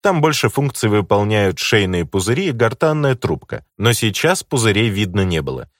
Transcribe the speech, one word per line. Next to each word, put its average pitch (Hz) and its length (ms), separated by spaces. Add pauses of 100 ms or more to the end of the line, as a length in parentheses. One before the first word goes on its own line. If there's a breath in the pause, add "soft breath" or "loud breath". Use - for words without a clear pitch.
Там 185 200
больше 147 280
функций 135 400
выполняют 104 680
шейные 92 460
пузыри 113 440
и 143 40
гортанная 135 640
трубка, - 480 (120)
но 113 160
сейчас 117 500
пузырей 113 460
видно 98 360
не 82 180
было. 65 380